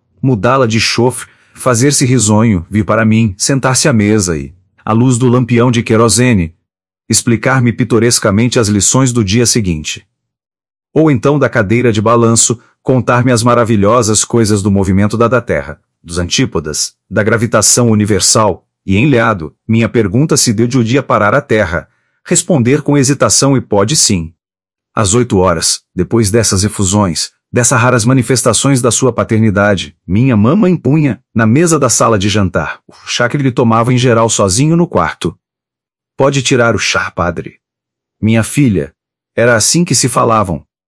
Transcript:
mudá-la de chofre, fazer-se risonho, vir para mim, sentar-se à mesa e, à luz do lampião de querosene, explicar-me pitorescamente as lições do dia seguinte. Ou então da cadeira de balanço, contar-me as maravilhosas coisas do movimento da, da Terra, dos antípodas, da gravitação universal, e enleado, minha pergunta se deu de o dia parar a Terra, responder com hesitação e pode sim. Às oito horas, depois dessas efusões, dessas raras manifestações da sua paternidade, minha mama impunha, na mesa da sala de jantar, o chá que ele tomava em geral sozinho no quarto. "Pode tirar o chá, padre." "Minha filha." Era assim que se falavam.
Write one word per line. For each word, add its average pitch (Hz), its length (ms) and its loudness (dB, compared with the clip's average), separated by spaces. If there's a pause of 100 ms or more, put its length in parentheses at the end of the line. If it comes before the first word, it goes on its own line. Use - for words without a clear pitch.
(220)
mudá-la 127 440 2
de 110 140 0
chofre, - 480 -2 (240)
fazer-se 131 540 0
risonho, 107 640 2
vir 101 140 0
para 110 200 0
mim, 110 320 2
sentar-se 135 520 -2
à 143 40 2
mesa 104 460 0
e, 69 160 -12 (300)
à 110 80 -2
luz 123 260 2
do 127 100 2
lampião 120 420 2
de 117 120 0
querosene, 113 720 0 (520)
explicar-me 120 680 0
pitorescamente 117 880 0
as 110 100 0
lições 120 440 0
do 120 100 0
dia 110 220 0
seguinte. 92 600 -4 (880)
Ou 156 160 2
então 143 280 0
da 131 120 0
cadeira 113 420 0
de 107 80 0
balanço, 117 600 0 (220)
contar-me 127 500 0
as 113 100 0
maravilhosas 113 840 2
coisas 107 380 0
do 104 80 0
movimento 98 480 0
da, 117 80 2
da 120 140 0
Terra, 73 400 -8 (220)
dos 85 160 -10
antípodas, 85 760 -4 (160)
da 104 120 -2
gravitação 113 680 0
universal, 107 760 0 (200)
e 95 100 0
enleado, 113 580 0 (140)
minha 113 200 2
pergunta 117 480 0
se - 160 0
deu 110 140 0
de 120 120 -2
o 120 60 2
dia 127 180 -2
parar 107 320 0
a 139 60 2
Terra, 90 480 -2 (360)
responder 147 560 0
com 143 160 0
hesitação 135 600 2
e 120 40 0
pode 107 360 -2
sim. 85 360 -2 (600)
Às 101 180 0
oito 120 240 0
horas, 90 460 0 (120)
depois 101 360 0
dessas 107 320 0
efusões, 98 720 -2 (200)
dessas 120 280 0
raras 120 240 0
manifestações 127 760 0
da 120 120 0
sua 127 200 0
paternidade, 104 840 0 (100)
minha 117 300 2
mama 160 340 2
impunha, 151 500 0 (140)
na 113 100 0
mesa 156 320 2
da 135 120 0
sala 117 280 0
de 95 120 0
jantar, 92 580 -2
o - 80 -20 (100)
chá - 240 -4
que - 80 -6
ele 135 140 -2
tomava 117 420 0
em 123 60 2
geral 117 300 2
sozinho 117 480 0
no 175 100 2
quarto. 80 500 -6 (800)
"Pode 139 260 0
tirar 117 340 0
o - 20 -2
chá, - 320 -4
padre." 85 460 -8 (640)
"Minha 113 220 2
filha." 101 500 -2 (420)
Era 120 220 2
assim 160 280 0
que 143 100 -2
se 127 140 -2
falavam. 110 560 -2 (240)